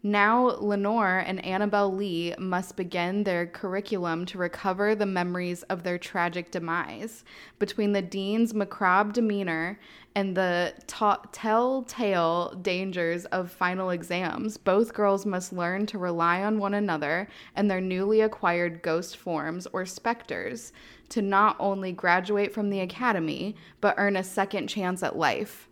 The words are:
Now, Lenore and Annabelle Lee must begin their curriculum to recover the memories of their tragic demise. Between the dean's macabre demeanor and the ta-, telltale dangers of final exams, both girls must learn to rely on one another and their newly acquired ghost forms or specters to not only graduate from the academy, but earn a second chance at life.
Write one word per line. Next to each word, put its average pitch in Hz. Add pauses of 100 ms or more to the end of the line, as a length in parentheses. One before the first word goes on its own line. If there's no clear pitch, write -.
Now, 208 (140)
Lenore 202
and 185
Annabelle 202
Lee 170
must 185
begin 180
their 175
curriculum 180
to 185
recover 190
the 208
memories 180
of 185
their 175
tragic 175
demise. 170 (360)
Between 208
the 196
dean's 196
macabre 202
demeanor 202 (360)
and 196
the 180 (140)
ta-, - (120)
telltale 214
dangers 180
of 180
final 185
exams, 180
both 208
girls 196
must 185
learn 185
to 208
rely 175
on 214
one 196
another 175 (260)
and 208
their 185
newly 190
acquired 175
ghost 175
forms 165
or 185
specters 170 (380)
to 233
not 196
only 196
graduate 190
from 202
the 196
academy, 185 (280)
but 208
earn 202
a 185
second 196
chance 185
at 160
life. -